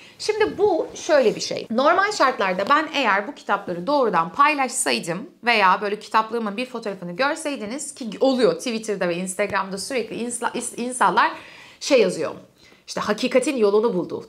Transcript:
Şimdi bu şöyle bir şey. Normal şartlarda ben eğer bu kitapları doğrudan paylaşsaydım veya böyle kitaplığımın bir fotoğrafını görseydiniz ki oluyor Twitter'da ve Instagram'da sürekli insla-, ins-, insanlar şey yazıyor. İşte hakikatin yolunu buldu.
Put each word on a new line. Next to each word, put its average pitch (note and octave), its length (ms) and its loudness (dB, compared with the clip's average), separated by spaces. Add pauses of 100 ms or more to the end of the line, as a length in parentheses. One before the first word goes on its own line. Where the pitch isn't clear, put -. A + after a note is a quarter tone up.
(180)
Şimdi G#4+ 400 0
bu F4+ 360 2
şöyle B3 420 4
bir E3+ 40 -8
şey. - 300 -6
Normal E4+ 420 2
şartlarda G3+ 560 2
ben D4+ 260 2
eğer G#3 340 2
bu D4 60 -10
kitapları F3+ 520 -4
doğrudan F3+ 460 2
paylaşsaydım B3+ 1000 0 (140)
veya G#3 380 4
böyle G#3 160 -4
kitaplığımın A3 580 -2
bir B3 100 -4
fotoğrafını F#3+ 460 -8
görseydiniz C4+ 800 -4
ki A3+ 160 -10 (100)
oluyor B3 340 4
Twitter'da G#3+ 540 -4
ve E3+ 80 -2
Instagram'da F#3+ 640 -4
sürekli - 380 -6
insla-, A#3+ 360 -6
ins-, - 280 -8
insanlar A#3+ 500 2 (500)
şey C4 200 4
yazıyor. E3 340 0 (520)
İşte - 140 -8
hakikatin A#3+ 560 0
yolunu G#3+ 380 2
buldu. - 340 -4